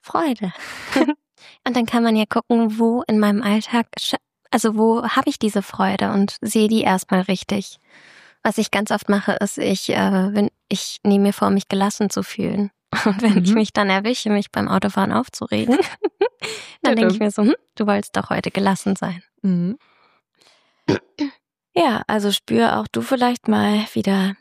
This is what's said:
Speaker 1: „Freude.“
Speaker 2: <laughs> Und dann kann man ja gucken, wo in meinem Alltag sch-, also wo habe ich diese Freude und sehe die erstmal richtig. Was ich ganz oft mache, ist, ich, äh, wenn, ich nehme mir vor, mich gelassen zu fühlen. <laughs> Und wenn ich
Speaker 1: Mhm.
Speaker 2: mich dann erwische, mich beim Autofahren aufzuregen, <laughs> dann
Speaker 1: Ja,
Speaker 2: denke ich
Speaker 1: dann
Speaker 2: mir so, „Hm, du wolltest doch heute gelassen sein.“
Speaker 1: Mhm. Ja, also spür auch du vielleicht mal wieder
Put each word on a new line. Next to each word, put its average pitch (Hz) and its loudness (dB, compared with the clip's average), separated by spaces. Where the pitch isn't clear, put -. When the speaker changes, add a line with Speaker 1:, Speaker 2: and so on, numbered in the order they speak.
Speaker 1:
„Freude.“ 254 -4
Speaker 2:
<laughs> 294 0
Und 247 -2
dann 233 0
kann 233 2
man 226 4
ja 214 2
gucken, 226 0
wo 233 2
in 214 2
meinem 202 2
Alltag 220 0
sch-, - -4
also 220 0
wo 226 2
habe 269 0
ich 277 -4
diese 202 0
Freude 196 -2
und 202 0
sehe 214 2
die 220 2
erstmal 185 2
richtig. 196 -4
Was 214 0
ich 214 -2
ganz 208 -2
oft 208 -4
mache, 202 0
ist, - -4
ich, - -2
äh, 196 0
wenn, 208 2
ich - -6
nehme 202 4
mir 202 2
vor, 196 0
mich 196 0
gelassen 202 -2
zu 196 -4
fühlen. 202 -4
<laughs> - -4
Und 202 0
wenn 208 4
ich 185 4
Speaker 1:
Mhm. 220 4
Speaker 2:
mich 214 2
dann 202 0
erwische, 208 -2
mich 202 0
beim - -4
Autofahren 196 0
aufzuregen, 220 -2
<laughs> - -4
dann 285 2
Speaker 1:
Ja, - 2
Speaker 2:
denke 196 4
ich 214 -2
Speaker 1:
dann 214 0
Speaker 2:
mir 208 2
so, 214 -2
„Hm, 247 4
du 214 -2
wolltest 202 -2
doch 196 -4
heute - -2
gelassen 196 0
sein.“ 180 -8
Speaker 1:
Mhm. 185 0
Ja, 294 2
also 202 0
spür 226 2
auch 214 -4
du 233 -4
vielleicht 247 0
mal 208 2
wieder 196 0